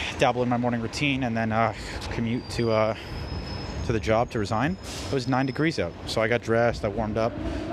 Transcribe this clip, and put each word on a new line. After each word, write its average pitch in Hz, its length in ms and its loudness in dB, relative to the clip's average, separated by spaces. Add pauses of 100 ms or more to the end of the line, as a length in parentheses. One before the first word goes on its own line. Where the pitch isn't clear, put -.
(180)
dabble 123 240 4
in 123 80 2
my 123 80 4
morning 120 240 0
routine, 135 420 0
and 113 140 0
then, 113 140 2
uh, 110 220 4 (360)
commute 117 420 -2
to, 117 200 0
uh, 110 240 4 (920)
to 120 80 0
the 110 60 0
job 110 320 2
to 120 80 -2
resign. 117 360 0 (300)
It - 80 -4
was 127 140 -2
nine 131 180 2
degrees 143 340 0
out, 85 140 -2 (140)
so - 120 -2
I 110 80 4
got 117 140 2
dressed, 113 420 2
I 110 40 0
warmed 107 300 -2
up, 113 140 2 (420)